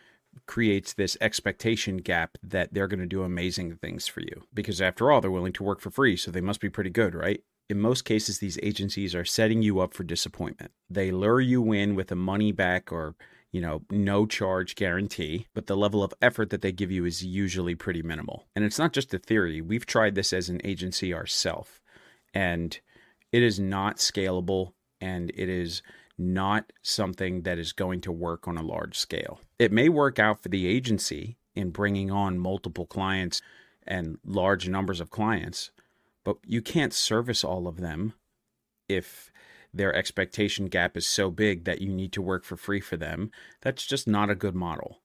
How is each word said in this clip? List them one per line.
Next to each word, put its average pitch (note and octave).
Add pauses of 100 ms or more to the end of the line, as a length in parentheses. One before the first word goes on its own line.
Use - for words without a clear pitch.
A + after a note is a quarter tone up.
(480)
creates G#2
this F#2+
expectation G#2+
gap E2+
that F#2
they're G2
gonna F#2
do F#2
amazing F2
things -
for -
you. - (100)
Because G2+
after G2+
all, C3+
they're F#2+
willing F#2
to -
work G2
for G2+
free, A#2
so -
they F2+
must G2+
be G2+
pretty F#2+
good, F#2+
right? E2+ (260)
In G#2
most B2+
cases, G#2+
these F#2+
agencies G2
are F2
setting A2+
you G2+
up F2+
for F#2
disappointment. - (180)
They F#2+
lure G#2
you B2
in G2+
with F#2+
a -
money G2
back F2+
or, D#2+ (340)
you F#2
know, D#2+ (100)
no G2+
charge F#2+
guarantee, F#2
but A2
the G2+
level G2+
of F#2+
effort A2+
that G2+
they G2
give F#2
you F2+
is F2
usually F#2
pretty E2+
minimal. -
And G#2
it's A2
not D#3+
just C3+
a -
theory. F2
We've F2
tried G#2+
this F#2+
as F2+
an F2+
agency F#2
ourselves, - (520)
and E2+ (540)
it A#2+
is G#2
not G2
scalable, F#2 (300)
and F2+
it F#2
is F2 (360)
not F#2+ (100)
something F#2
that F2
is D#2+
going F#2
to F2
work E2+
on E2+
a D#2+
large D#2+
scale. - (180)
It G#2+
may C3
work C#3+
out G#2+
for -
the F2+
agency A2 (180)
in F#2
bringing G2
on G2
multiple F2+
clients F#2+ (440)
and E2+
large F#2+
numbers F#2+
of D#2+
clients, G2+ (520)
but -
you A2+
can't D3+
service A#2
all F2+
of E2
them F2+ (760)
if - (420)
their F#2+
expectation G2
gap F2
is E2+
so F#2+
big F#2+
that F2+
you G2
need F#2+
to G2+
work F#2
for F2
free G2+
for -
them. E2 (300)
That's -
just C3+
not G#2
a G2+
good F#2+
model. F2